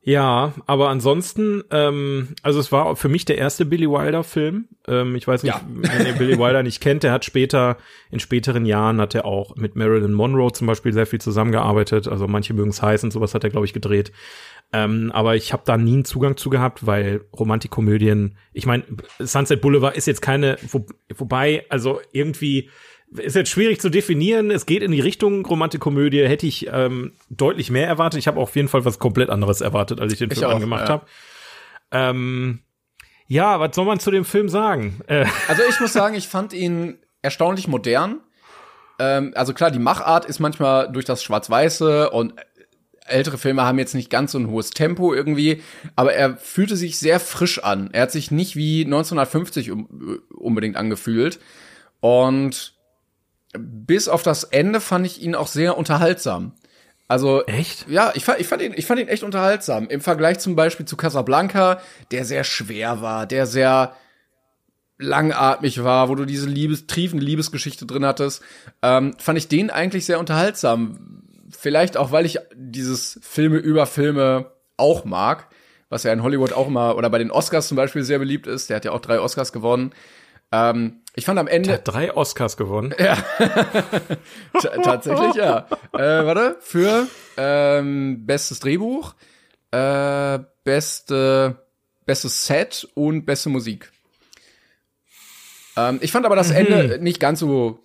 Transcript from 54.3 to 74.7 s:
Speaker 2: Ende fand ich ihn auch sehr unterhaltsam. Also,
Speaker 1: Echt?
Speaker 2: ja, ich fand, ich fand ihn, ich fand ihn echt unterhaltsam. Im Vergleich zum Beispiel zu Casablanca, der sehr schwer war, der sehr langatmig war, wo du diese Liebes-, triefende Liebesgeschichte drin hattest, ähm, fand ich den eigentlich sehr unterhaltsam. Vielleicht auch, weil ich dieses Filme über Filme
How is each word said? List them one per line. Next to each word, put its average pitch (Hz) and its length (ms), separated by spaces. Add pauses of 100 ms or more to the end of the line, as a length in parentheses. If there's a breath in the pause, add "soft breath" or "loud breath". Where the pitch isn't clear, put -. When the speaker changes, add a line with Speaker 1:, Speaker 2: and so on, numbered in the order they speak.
Speaker 2:
Ende 190 360
fand 185 260
ich - 160
ihn 170 120
auch 147 140
sehr 165 300
unterhaltsam. 147 760 (580 soft breath)
Also, 135 360
Speaker 1:
Echt? 120 420
Speaker 2:
ja, 190 260
ich - 100
fand, - 160
ich 170 60
fand 349 140
ihn, 240 160
ich 160 100
fand 247 140
ihn 220 80
echt 220 140
unterhaltsam. 190 680
Im 143 140
Vergleich 170 380
zum 180 160
Beispiel 160 280
zu - 120
Casablanca, 180 840 (300 loud breath)
der 127 160
sehr 139 180
schwer 110 560
war, 110 260
der 131 200
sehr 131 480 (1040 soft breath)
langatmig 135 840
war, 127 240
wo 135 80
du 139 80
diese 139 240
Liebes-, 147 380
triefende 170 380
Liebesgeschichte 147 640
drin 135 180
hattest, 139 380 (400 loud breath)
ähm, 131 360
fand 160 200
ich 151 100
den 180 220
eigentlich 185 340
sehr 170 140
unterhaltsam. 139 1040 (280)
Vielleicht 160 460
auch, 131 160
weil 165 140
ich 165 120 (160)
dieses 127 680
Filme 156 340
über 156 300
Filme 139 640 (260)